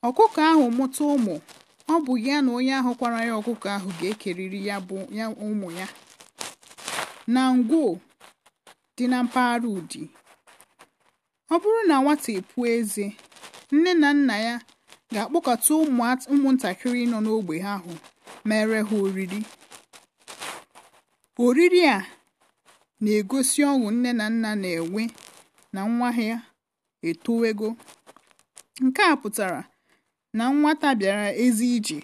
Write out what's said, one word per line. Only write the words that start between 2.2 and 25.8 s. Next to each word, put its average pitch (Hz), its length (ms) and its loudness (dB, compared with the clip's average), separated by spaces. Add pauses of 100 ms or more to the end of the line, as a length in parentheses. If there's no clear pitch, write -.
na 262 120 2
onye 254 240 0
ahụ 254 200 0
kwara 233 260 -2
ya 233 140 -2
ọkụkọ 214 340 -4
ahụ 202 220 -4
ga-ekerịrị 190 760 -6
ya 202 140 -4
bụ, 190 180 -10 (100)
ya 214 180 -8 (100)
ụmụ 208 360 -6
ya. 185 160 -10 (1400)
Na 247 260 2
Ngwo 254 340 4 (1080)
dị 247 140 -4
na 254 140 2
mpaghara 240 480 0
Udi, 180 340 -8 (1500)
ọ 320 60 2
bụrụ 427 260 2
na 330 140 4
nwata 285 340 2
epuo 202 340 -6
eze, 233 400 -2 (640)
nne 320 240 4
na 294 180 6
nna 277 260 4
ya 233 180 -4 (520)
ga-akpọkọta 240 680 0
ụmụ 302 300 2
at-, 254 260 -2
ụmụntakịrị 254 760 0
nọ 240 140 -2
n'ogbe 214 400 -2
ha 196 140 -6
ahụ 175 180 -10 (500)
mere 214 380 0
ha 214 160 -2
oriri. 190 440 -2 (2000)
Oriri 330 440 6
a 254 140 4 (1040)
na-egosi 214 600 0
ọṅụ 277 280 2
nne 240 220 0
na 226 160 -2
nna 226 280 -2
na-enwe 180 480 -4 (680)
na 190 100 -6